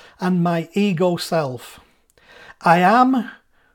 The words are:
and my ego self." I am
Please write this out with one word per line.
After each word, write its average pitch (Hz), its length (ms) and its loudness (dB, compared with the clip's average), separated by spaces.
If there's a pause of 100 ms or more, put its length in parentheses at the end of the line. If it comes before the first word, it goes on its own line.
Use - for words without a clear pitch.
(180)
and 180 240 0
my 170 300 -2
ego 185 440 0
self." 156 640 -6 (840)
I 175 180 4
am 240 500 2 (440)